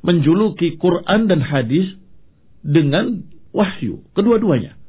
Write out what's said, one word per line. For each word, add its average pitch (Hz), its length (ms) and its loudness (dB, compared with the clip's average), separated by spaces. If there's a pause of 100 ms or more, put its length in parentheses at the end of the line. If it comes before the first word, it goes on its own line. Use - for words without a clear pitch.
menjuluki 170 720 2
Quran 185 560 0
dan 165 80 2
hadis 139 560 -2 (640)
dengan 156 640 0 (320)
wahyu, 165 560 -2
kedua-duanya. 202 640 0 (140)